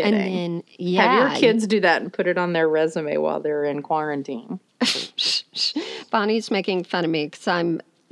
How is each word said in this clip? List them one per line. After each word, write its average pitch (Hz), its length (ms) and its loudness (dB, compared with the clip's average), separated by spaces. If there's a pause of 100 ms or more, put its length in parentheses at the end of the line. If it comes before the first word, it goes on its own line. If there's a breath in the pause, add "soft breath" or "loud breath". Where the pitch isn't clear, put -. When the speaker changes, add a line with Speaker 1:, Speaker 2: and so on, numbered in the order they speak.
Speaker 1:
And 208 160 4
Speaker 2:
kidding. 190 180 0
Speaker 1:
then, 175 600 -4
Speaker 2:
Have 220 240 6
your 269 80 4
Speaker 1:
yeah. - 100 -2
Speaker 2:
kids 220 300 4
do 202 140 2
that 170 200 4
and 175 120 -8
put 180 140 -2
it 180 100 2
on 175 160 0
their 160 160 4
resume 156 480 0
while 151 240 0
they're 147 240 -2
in 147 180 -2
quarantine. 147 760 -4 (220)
Speaker 1:
<laughs> - 1300 -4
Bonnie's 214 400 0
making 190 320 -2
fun 175 220 -2
of 165 60 0
me 156 180 -2
'cause - 180 -12
I'm 170 340 0 (300)